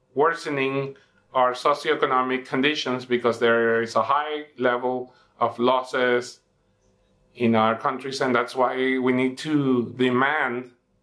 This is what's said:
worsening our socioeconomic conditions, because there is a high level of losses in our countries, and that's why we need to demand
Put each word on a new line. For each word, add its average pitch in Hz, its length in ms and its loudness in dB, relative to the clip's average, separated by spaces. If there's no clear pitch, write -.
worsening 139 840 -2
our 127 200 2
socioeconomic 131 920 0
conditions, 131 600 -2
because 117 320 0
there 117 420 2
is 113 140 -4
a 113 80 2
high 147 420 -4
level 127 560 -2
of 117 180 -2
losses 123 840 0
in 113 200 2
our 110 240 4
countries, 131 420 -4
and 131 140 0
that's 120 200 0
why 131 440 0
we 127 140 2
need 127 260 0
to 135 580 0
demand 127 760 0